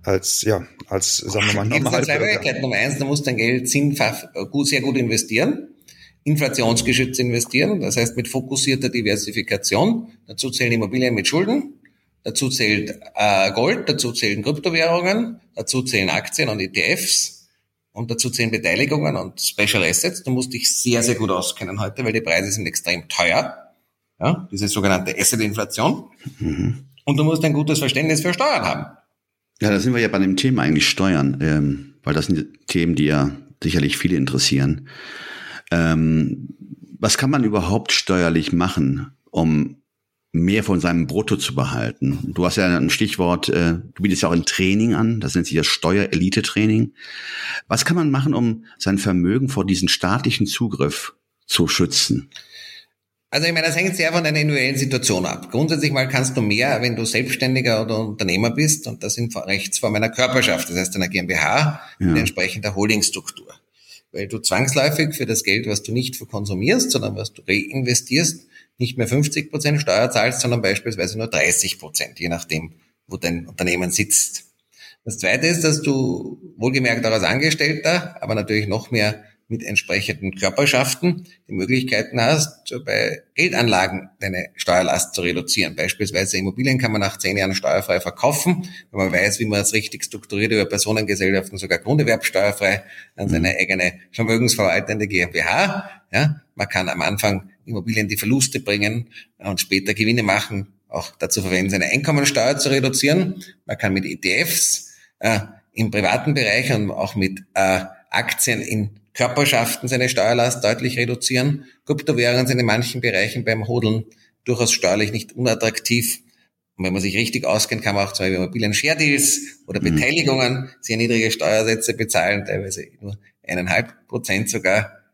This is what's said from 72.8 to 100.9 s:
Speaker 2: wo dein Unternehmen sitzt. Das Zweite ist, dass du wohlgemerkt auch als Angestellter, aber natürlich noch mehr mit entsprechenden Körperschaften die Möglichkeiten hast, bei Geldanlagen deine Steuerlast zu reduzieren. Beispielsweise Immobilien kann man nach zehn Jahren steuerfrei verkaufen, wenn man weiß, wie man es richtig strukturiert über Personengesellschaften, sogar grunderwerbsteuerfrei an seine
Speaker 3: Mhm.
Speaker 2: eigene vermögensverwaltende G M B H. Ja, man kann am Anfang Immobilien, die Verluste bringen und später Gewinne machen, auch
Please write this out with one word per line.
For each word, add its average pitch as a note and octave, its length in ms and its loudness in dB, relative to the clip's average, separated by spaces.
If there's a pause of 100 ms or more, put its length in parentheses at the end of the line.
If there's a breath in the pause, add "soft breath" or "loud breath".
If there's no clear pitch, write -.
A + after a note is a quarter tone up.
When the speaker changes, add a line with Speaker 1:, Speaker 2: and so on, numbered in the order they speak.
Speaker 2:
wo F2+ 80 -10
dein E2+ 300 -4
Unternehmen F2 440 -2
sitzt. - 540 0 (600 loud breath)
Das A2+ 140 -8
Zweite G#2 300 0
ist, E3 160 0
dass D3+ 180 2
du - 580 -2 (160)
wohlgemerkt A#2+ 480 0
auch A2 60 2
als G#2+ 140 2
Angestellter, D3+ 1000 0
aber A2 140 -4
natürlich G#2 320 -2
noch A2 240 -4
mehr G#2+ 320 0 (240 loud breath)
mit A2+ 140 -6
entsprechenden G2 720 -2
Körperschaften C#3 960 0 (200 loud breath)
die G2+ 40 -10
Möglichkeiten A#2 680 0
hast, D3 540 0 (100)
bei - 380 -2 (140)
Geldanlagen G2 720 2 (100)
deine F#2 380 -6
Steuerlast F2+ 580 2
zu G2 60 -4
reduzieren. F2 560 -2
Beispielsweise F#2 640 -2
Immobilien B2 400 0
kann A#2+ 120 0
man G#2+ 100 0
nach G2 160 -2
zehn G2 200 -2
Jahren F#2+ 180 0
steuerfrei F2+ 460 0
verkaufen, D3 680 0 (220 loud breath)
wenn G2+ 80 -6
man F#2+ 140 0
weiß, G2 260 2
wie A#2 60 0
man G2+ 160 0
es G2+ 120 0
richtig - 300 -2
strukturiert G#2 480 -4
über G#2 140 4
Personengesellschaften, G2 920 0
sogar F2+ 200 -2
grunderwerbsteuerfrei G#2 1040 0 (320 loud breath)
an G2 140 -4
seine F2 220 2
Speaker 3:
Mhm. - 60 0
Speaker 2:
eigene F#2 360 0 (180 loud breath)
vermögensverwaltende G#2+ 960 0
G G2 140 0
M F2 100 0
B D#2 140 -2
H. E3 580 -2 (100)
Ja, D3 300 2 (140)
man G2+ 120 -2
kann F#2 200 -2
am E2+ 120 -4
Anfang G2 500 0 (160)
Immobilien, G#2+ 420 -2
die G#2 80 -2
Verluste C3 420 0
bringen G#2+ 520 -2 (280 loud breath)
und G2 220 -4
später G2 340 0
Gewinne A2 300 2
machen, G2+ 480 -2 (160)
auch D#2+ 320 -8